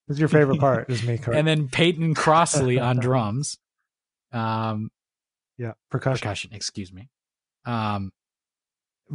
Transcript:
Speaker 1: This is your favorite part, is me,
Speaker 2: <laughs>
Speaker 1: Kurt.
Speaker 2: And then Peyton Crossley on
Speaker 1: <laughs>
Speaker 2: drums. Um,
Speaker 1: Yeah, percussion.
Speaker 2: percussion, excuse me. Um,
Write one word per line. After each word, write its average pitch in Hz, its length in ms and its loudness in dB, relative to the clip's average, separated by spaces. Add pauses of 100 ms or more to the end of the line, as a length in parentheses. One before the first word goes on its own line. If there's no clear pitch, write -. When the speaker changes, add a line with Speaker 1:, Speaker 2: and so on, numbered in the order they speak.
Speaker 1:
This 143 80 -6
is 143 40 -2
your 156 100 4
favorite 147 300 4
part, 131 320 2
is 113 120 -2
me, 120 140 0
Speaker 2:
<laughs> - 20 -6
Speaker 1:
Kurt. 120 160 -2
Speaker 2:
And 156 120 2
then 151 220 0
Peyton 165 440 2
Crossley 143 680 4
on 123 180 2
Speaker 1:
<laughs> - 20 0
Speaker 2:
drums. 123 580 0 (760)
Um, 110 600 -4 (640)
Speaker 1:
Yeah, 117 160 -8 (160)
percussion. 131 320 -2
Speaker 2:
percussion, 104 320 -6
excuse 98 400 -10
me. 95 160 -18 (560)
Um, 107 460 -4 (1040)